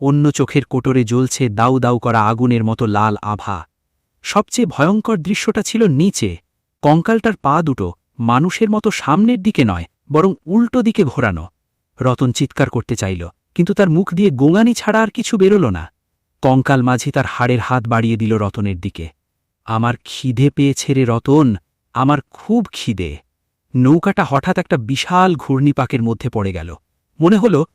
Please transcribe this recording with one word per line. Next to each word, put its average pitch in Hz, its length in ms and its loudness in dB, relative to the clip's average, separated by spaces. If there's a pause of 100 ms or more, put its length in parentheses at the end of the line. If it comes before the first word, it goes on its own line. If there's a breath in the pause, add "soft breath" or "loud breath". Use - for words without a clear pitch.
অন্য 147 300 2
চোখের 139 340 -2
কোটরে 131 400 0
জ্বলছে 123 440 -2
দাউ 117 300 2
দাউ 123 200 0
করা 113 300 0
আগুনের 117 360 0
মতো 113 220 -2
লাল 104 360 0
আভা। 101 440 -8 (560)
সবচেয়ে - 440 -2
ভয়ঙ্কর 202 500 0
দৃশ্যটা 202 460 -4
ছিল 226 240 0
নিচে। 135 500 0 (460)
কঙ্কালটার 180 540 2
পা 147 260 0
দুটো 110 300 -4 (260)
মানুষের 135 520 0
মতো 208 200 0
সামনের 202 520 0
দিকে 185 220 2
নয়, 87 200 -2 (280)
বরং 170 220 2 (120)
উল্টো 233 360 2
দিকে 220 220 0
ঘোরানো। 101 420 -2 (540)
রতন 127 320 0
চিৎকার 135 380 -2
করতে 117 260 -6
চাইল, 90 320 -6 (260)
কিন্তু 175 200 0
তার 190 160 2
মুখ 175 240 0
দিয়ে 196 160 4
গোঙানি 170 440 4
ছাড়া 220 280 0
আর 220 80 -2
কিছু - 260 -4
বেরোল 190 300 4
না। 87 260 -6 (500)
কঙ্কাল 131 400 2
মাঝি 123 280 0
তার 135 160 -2
হাড়ের 123 340 -2
হাত 120 280 -2
বাড়িয়ে 113 280 0
দিল 110 220 0
রতনের 101 420 -4
দিকে। 85 280 -10 (560)
"আমার 113 300 -2 (100)
খিদে 131 460 -2
পেয়েছে 139 440 -2
রে 131 100 2
রতন, 120 520 2 (360)
আমার 135 260 0 (120)
খুব 220 420 -2
খিদে।" 92 440 -6 (600)
নৌকাটা 165 480 2
হঠাৎ 175 340 -2
একটা 175 180 -2
বিশাল 170 580 0
ঘূর্ণিপাকের 135 680 0
মধ্যে 117 260 -4
পড়ে 98 240 -4
গেল। 85 220 -12 (460)
মনে 180 160 6
হলো 185 380 2